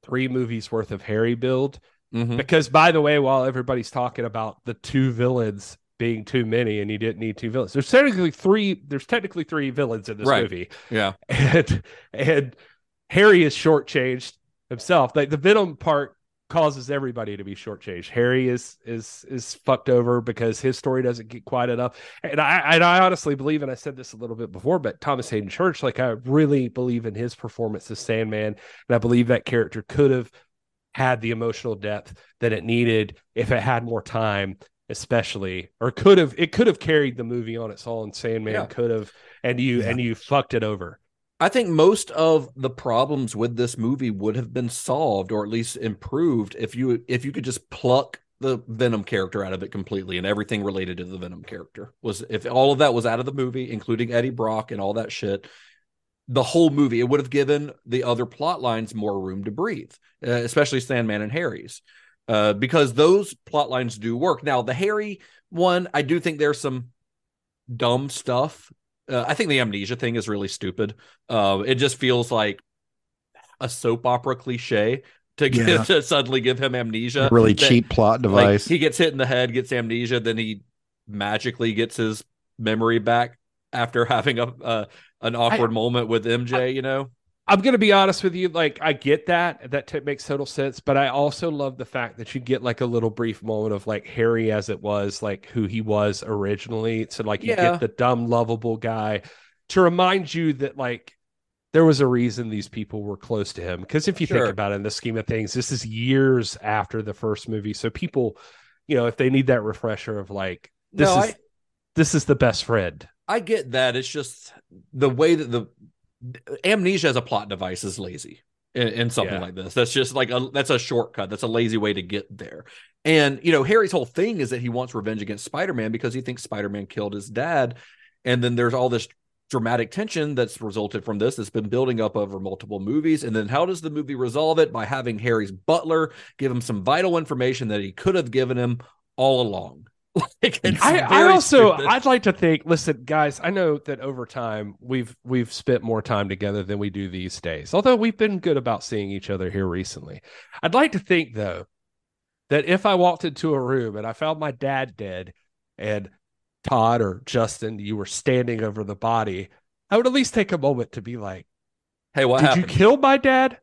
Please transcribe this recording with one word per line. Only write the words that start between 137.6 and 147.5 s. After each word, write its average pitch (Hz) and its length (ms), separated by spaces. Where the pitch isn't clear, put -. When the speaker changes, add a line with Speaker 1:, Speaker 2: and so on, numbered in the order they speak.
Speaker 2:
that 104 120
he 98 100
could 190 240
have 143 160
given 127 280
him 120 200
all 131 260
along. 92 500
<laughs> - 40
Like, - 220
it's 185 180
Speaker 1:
I, 330 180
I - 80
Speaker 2:
very 339 240
Speaker 1:
also, 247 420
Speaker 2:
stupid. 143 140
Speaker 1:
I'd 247 160
like 254 200
to 190 80
think, 160 320
listen, 156 400
guys, 151 380
I 165 80
know 170 280
that 139 220
over 127 260
time 107 540
we've, 123 420
we've 123 300
spent - 320
more 113 180
time 101 260
together 101 360
than 101 160
we 101 100
do 98 180
these 92 320
days, 80 340